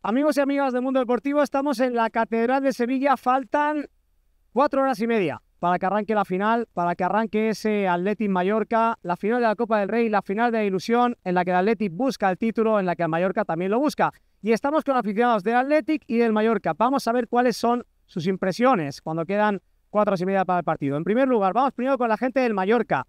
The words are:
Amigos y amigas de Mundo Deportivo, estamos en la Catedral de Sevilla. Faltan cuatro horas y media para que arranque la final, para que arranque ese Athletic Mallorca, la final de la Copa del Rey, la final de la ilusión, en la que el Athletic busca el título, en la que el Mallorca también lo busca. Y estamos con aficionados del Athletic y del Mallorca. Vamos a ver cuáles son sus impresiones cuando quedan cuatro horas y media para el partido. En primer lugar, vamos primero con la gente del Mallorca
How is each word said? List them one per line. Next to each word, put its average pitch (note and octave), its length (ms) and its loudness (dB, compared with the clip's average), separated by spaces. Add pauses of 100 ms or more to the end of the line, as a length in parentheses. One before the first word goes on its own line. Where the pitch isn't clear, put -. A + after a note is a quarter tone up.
Amigos C#4+ 360 0
y C#4+ 40 0
amigas C#4 320 0
de B3 80 -2
Mundo C4 200 0
Deportivo, B3+ 420 0
estamos C#4 380 -2
en B3+ 160 0
la A3+ 120 0
Catedral A3+ 540 0
de C4+ 100 2
Sevilla. C4 440 0
Faltan C#4+ 720 0 (640)
cuatro C4+ 300 2
horas C4 180 0
y A3+ 80 -2
media F#3 340 0 (160)
para F3 220 0
que F#3+ 60 -2
arranque G#3 280 -2
la G3+ 100 2
final, G#3 480 -2
para F3 220 -2
que - 80 -4
arranque G#3+ 460 0
ese G#3 400 0
Athletic F#3+ 420 0
Mallorca, G#3+ 720 0
la F3 140 -4
final A#3 240 -2
de A#3 80 2
la G#3 80 0
Copa A3 240 0
del G3 80 -2
Rey, A#3 200 0
la G#3 140 0
final A3+ 300 -2
de A3+ 60 0
la G#3+ 60 0
ilusión, A#3 600 0
en F3+ 100 -2
la F3+ 100 2
que F#3 60 -2
el F3+ 60 2
Athletic G3 360 0
busca G3+ 380 -2
el F#3 80 -2
título, A3 400 0
en F#3+ 80 0
la F3 80 0
que F3 80 -4
el E3 60 0
Mallorca F#3 360 0
también F3 280 -2
lo A#3 80 2
busca. A3 320 0 (280)
Y G#3+ 120 0
estamos C#4 320 0
con C4+ 120 0
aficionados A3 460 0
del A3+ 140 0
Athletic D4+ 500 0
y A3+ 120 -2
del A#3 140 2
Mallorca. G#3+ 420 0
Vamos B3+ 340 0
a A#3 40 0
ver B3 140 0
cuáles A#3+ 300 0
son A#3+ 280 0 (220)
sus E3 220 -6
impresiones F#3+ 720 0
cuando E3 240 -6
quedan G3+ 340 0 (300)
cuatro G#3 220 2
horas F3+ 80 0
y F#3 60 -2
media F#3+ 180 0
para F3+ 160 0
el E3 40 -6
partido. C#3+ 320 -2
En D#3 60 -4
primer A3 240 2
lugar, G3+ 260 2
vamos B3 200 2
primero B3+ 260 -2
con A#3+ 100 0
la G#3+ 80 2
gente B3+ 220 -2
del A#3+ 160 0
Mallorca G3 540 0